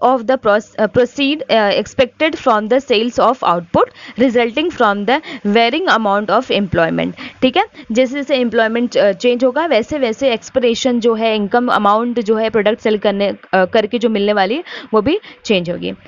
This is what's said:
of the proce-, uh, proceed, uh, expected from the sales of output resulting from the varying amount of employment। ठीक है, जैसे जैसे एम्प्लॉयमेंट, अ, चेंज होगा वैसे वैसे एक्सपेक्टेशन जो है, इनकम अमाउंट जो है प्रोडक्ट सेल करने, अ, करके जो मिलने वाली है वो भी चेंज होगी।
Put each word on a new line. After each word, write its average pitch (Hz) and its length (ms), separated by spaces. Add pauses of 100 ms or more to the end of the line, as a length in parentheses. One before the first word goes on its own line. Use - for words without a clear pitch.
of 254 140
the 247 240
proce-, 214 380
uh, 214 80
proceed, 269 540
uh, 208 400
expected 294 540
from 214 320
the 254 220
sales 233 300
of 220 180
output 175 460 (340)
resulting 240 520 (100)
from 202 280
the 269 120 (260)
varying 233 520
amount 208 280
of 226 240
employment। 175 600 (300)
ठीक 254 140
है, 392 80 (280)
जैसे 254 220
जैसे 285 220
एम्प्लॉयमेंट, 233 600
अ, 196 160
चेंज 240 320
होगा 269 220
वैसे 294 320
वैसे 254 340
एक्सपेक्टेशन 240 680
जो 226 140
है, 220 220
इनकम 214 320
अमाउंट 220 520
जो 214 160
है 220 140
प्रोडक्ट 214 300
सेल 214 180
करने, 196 300
अ, 190 360
करके 214 340
जो 233 100
मिलने 208 240
वाली 208 240
है 359 80 (300)
वो 214 80
भी 311 180 (240)
चेंज 180 260
होगी। 180 220 (160)